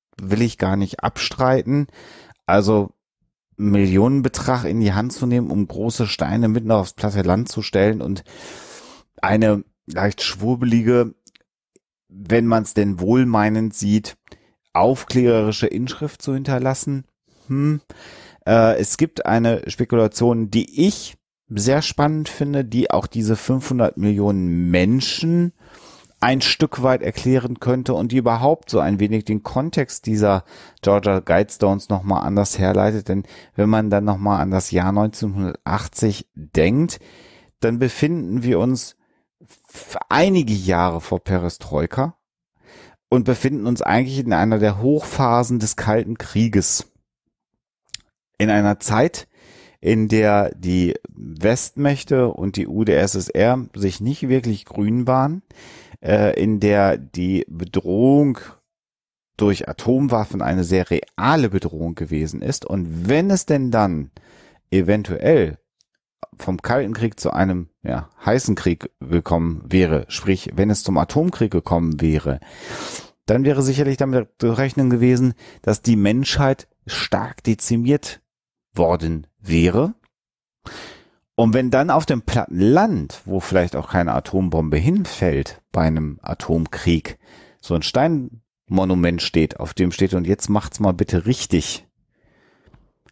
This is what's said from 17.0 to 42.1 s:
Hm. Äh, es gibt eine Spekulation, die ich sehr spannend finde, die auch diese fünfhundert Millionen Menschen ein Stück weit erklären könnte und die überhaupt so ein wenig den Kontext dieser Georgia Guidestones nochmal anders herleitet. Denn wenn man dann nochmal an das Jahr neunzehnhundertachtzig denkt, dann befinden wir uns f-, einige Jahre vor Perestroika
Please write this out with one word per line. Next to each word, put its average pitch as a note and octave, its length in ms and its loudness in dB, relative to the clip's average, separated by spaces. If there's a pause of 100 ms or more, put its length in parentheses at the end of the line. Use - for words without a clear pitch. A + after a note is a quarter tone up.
Hm. C#3+ 340 0 (640)
Äh, A2+ 340 4
es - 200 -2
gibt - 260 -2
eine A#2 460 0
Spekulation, A2+ 800 0
die A#2 360 0
ich - 300 -4 (320)
sehr A2+ 320 0
spannend D3+ 480 -2
finde, C#3+ 340 -4
die A#2+ 280 -2
auch F#2+ 160 0
diese A2 300 -2
fünfhundert B2+ 600 -2
Millionen F#2+ 760 0
Menschen C3+ 840 0 (640)
ein C3 220 2
Stück - 420 -2
weit B2+ 200 2
erklären B2 580 -2
könnte B2+ 320 0
und A2 180 0
die B2 60 0
überhaupt B2 540 0
so A2 100 2
ein F#2+ 180 2
wenig G#2+ 280 0
den G#2+ 160 -2
Kontext - 640 -4
dieser G#2 380 2 (360)
Georgia G2 400 2
Guidestones G2 680 0
nochmal F#2+ 320 0
anders G2 360 0
herleitet. G2 500 2
Denn F#2+ 160 -2 (300)
wenn G#2 140 2
man G#2+ 220 2
dann G2+ 140 2
nochmal G2+ 360 0
an F#2+ 100 -2
das F#2+ 200 -2
Jahr F#2 220 0
neunzehnhundertachtzig G2+ 1400 -4
denkt, F#2 640 0 (600)
dann A#2 180 0
befinden B2+ 640 -2
wir A#2+ 180 2
uns B2 360 -2 (480)
f-, - 540 -16 (100)
einige D#3+ 460 2
Jahre F2+ 480 0
vor - 200 -4
Perestroika F2 920 -4 (920)